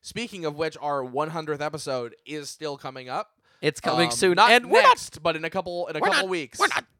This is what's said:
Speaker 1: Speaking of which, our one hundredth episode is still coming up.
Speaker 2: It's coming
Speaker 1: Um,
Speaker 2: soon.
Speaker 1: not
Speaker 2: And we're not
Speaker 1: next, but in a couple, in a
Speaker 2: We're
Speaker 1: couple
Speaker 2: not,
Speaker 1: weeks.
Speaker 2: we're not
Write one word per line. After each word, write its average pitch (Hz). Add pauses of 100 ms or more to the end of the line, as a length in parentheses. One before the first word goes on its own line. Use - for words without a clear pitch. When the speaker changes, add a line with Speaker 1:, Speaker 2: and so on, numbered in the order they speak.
Speaker 1:
Speaking 208
of 147
which, 156
our 143
one 135
hundredth 156
episode 139 (100)
is 143
still 147
coming 131
up. 160 (300)
Speaker 2:
It's -
coming 165
Speaker 1:
Um, -
Speaker 2:
soon. 180
Speaker 1:
not 220
Speaker 2:
And 240
we're 466
not 508
Speaker 1:
next, -
but 165
in 156
a 165
couple, 175
in 156
a 151
Speaker 2:
We're 392
Speaker 1:
couple 320
Speaker 2:
not, 185
Speaker 1:
weeks. 175
Speaker 2:
we're -
not - (140)